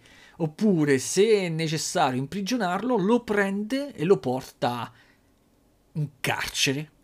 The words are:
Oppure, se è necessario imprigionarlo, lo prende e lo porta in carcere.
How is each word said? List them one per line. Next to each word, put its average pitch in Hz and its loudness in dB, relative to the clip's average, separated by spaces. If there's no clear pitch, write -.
Oppure, 156 2
se - 2
è 196 2
necessario 156 0
imprigionarlo, 196 -2
lo 220 2
prende 214 -2
e 151 -4
lo 190 6
porta 123 -4
in 147 -4
carcere. - -2